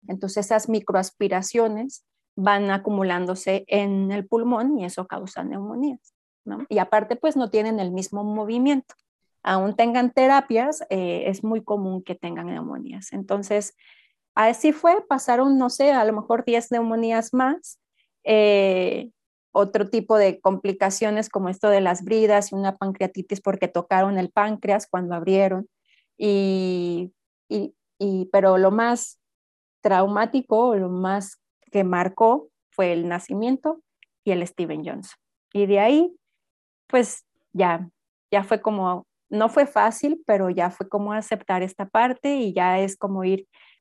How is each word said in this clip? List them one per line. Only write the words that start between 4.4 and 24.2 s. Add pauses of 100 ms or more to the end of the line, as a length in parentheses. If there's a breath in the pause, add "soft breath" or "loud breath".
y
eso
causa
neumonías, (300)
¿no?
Y
aparte,
pues,
no
tienen
el
mismo
movimiento. (480)
Aún
tengan
terapias,
eh,
es
muy
común
que
tengan
neumonías.
Entonces, (600 soft breath)
así
fue,
pasaron,
no
sé,
a
lo
mejor
diez
neumonías
más, (440)
eh, (420)
otro
tipo
de
complicaciones
como
esto
de
las
bridas
y
una
pancreatitis
porque
tocaron
el